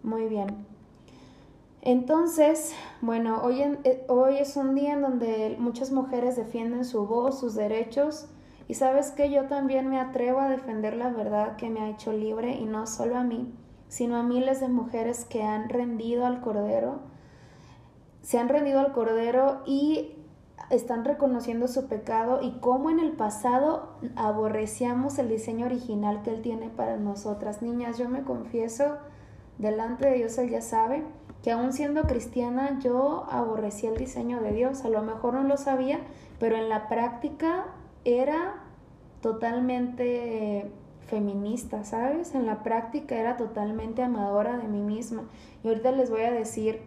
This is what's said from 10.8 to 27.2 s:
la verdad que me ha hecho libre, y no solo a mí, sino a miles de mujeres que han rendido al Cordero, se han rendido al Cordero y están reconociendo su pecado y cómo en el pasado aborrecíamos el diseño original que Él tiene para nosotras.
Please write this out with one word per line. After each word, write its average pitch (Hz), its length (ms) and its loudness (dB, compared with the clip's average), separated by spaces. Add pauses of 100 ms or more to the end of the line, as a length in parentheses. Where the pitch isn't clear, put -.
la 247 140 0
verdad 214 460 0
que 233 140 -8
me 220 120 -4
ha 214 80 -4
hecho 214 220 -6
libre, 220 440 -2
y 220 100 -4
no 220 200 -4
solo 233 320 -2
a 247 60 2
mí, 240 280 -2 (360)
sino 233 300 -2
a 233 60 0
miles 254 360 2
de 262 80 -2
mujeres 233 580 0
que 220 160 -4
han 214 280 -2
rendido 240 560 0
al 247 160 0
Cordero, 220 580 0 (1200)
se - 160 0
han 240 120 2
rendido 277 300 4
al 277 120 4
Cordero 240 760 2
y 285 500 0 (540)
están 233 340 2
reconociendo 247 640 2
su 254 200 -2
pecado 226 540 0
y - 180 -4
cómo 269 320 4
en 320 80 4
el 320 140 2
pasado 247 800 2 (220)
aborrecíamos 220 1000 0
el 247 120 0
diseño 226 360 -2
original 208 560 -2
que - 80 -4
Él 220 120 -4
tiene 226 280 -4
para 226 280 -2
nosotras. 208 680 -4